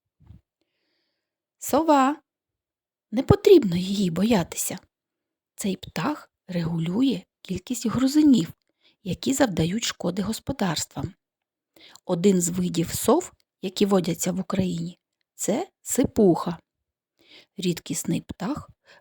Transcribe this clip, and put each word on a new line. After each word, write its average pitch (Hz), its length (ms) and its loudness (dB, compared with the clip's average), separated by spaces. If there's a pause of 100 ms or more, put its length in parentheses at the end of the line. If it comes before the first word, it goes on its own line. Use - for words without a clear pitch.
(1600)
Сова! 294 640 2 (880)
Не 220 120 -2
потрібно 339 540 6
її 185 340 -2
боятися. 185 680 -2 (760)
Цей 190 220 -4
птах - 540 -6 (180)
регулює 175 760 -2 (200)
кількість - 440 -8
грузунів, 262 640 4 (500)
які 196 320 -4
завдають 190 500 0
шкоди 180 380 -6
господарствам. 190 920 -6 (880)
Один 180 360 2
з 175 80 -2
видів 175 460 -2
сов, - 380 0 (300)
які 196 240 -2
водяться 180 460 0
в 185 80 -4
Україні, 180 580 -4 (360)
це 285 340 -4 (140)
сипуха. 185 760 2 (1000)
Рідкісний - 640 -4
птах - 500 -10 (300)